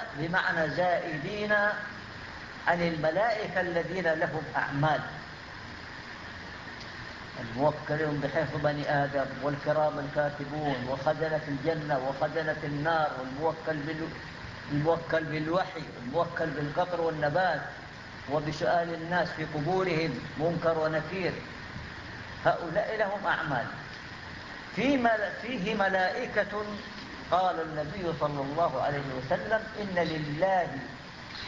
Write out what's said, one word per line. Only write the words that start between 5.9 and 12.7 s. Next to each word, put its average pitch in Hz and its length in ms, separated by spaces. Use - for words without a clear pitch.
الموكلون 147 800
بحفظ 151 420
بني 147 420
آدم 139 220
والكرام 147 560
الكاتبون 143 920
وخزنة 156 600
الجنة 147 500
وخزنة 151 680
النار 151 460